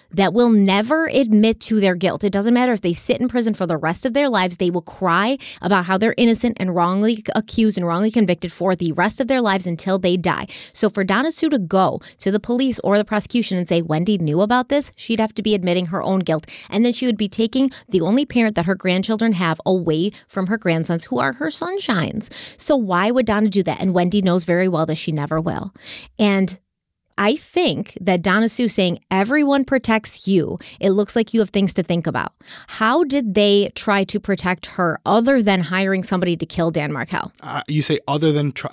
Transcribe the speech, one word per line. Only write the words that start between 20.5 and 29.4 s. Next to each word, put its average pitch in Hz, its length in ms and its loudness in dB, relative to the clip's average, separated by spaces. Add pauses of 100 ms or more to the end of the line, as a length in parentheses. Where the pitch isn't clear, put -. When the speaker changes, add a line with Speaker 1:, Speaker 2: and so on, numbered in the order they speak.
Speaker 1:
grandsons, 165 500 -2
who 247 100 -4
are 262 160 0
her 294 140 -6
sunshines. 294 840 -4 (300)
So 294 160 2
why 196 340 0
would 247 140 2
Donna 214 240 2
do 196 140 0
that? 165 180 -4
And 185 140 0
Wendy 180 260 2
knows 180 240 2
very 180 240 2
well 160 180 0
that - 100 -2
she - 160 -6
never 151 280 -2
will. 165 320 -6 (460)
And 196 400 0 (600)
I 214 140 2
think 302 680 -2
that 180 220 0
Donna 202 260 2
Sue 240 200 0
saying, 180 320 0 (100)
"Everyone 269 540 2